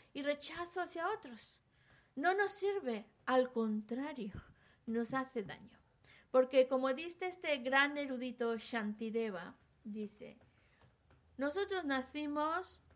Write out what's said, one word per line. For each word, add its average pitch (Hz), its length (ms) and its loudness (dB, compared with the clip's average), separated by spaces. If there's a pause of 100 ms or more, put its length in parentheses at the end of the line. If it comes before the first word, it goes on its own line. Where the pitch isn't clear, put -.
(140)
y 277 100 -4
rechazo 320 580 -2
hacia 339 280 -2
otros. 294 520 -8 (540)
No 339 180 4
nos 403 180 4
sirve, 320 540 0 (200)
al 254 260 4
contrario, 226 800 -2 (560)
nos 226 260 0
hace 262 300 -2
daño. - 360 -14 (520)
Porque 254 360 8
como 262 260 2
dice 339 340 -4
este 349 320 -2
gran 269 380 4
erudito 247 600 -2
Shantideva, 214 1000 -4 (280)
dice, 208 560 -10 (960)
"Nosotros 359 480 -2
nacimos 294 960 -2 (140)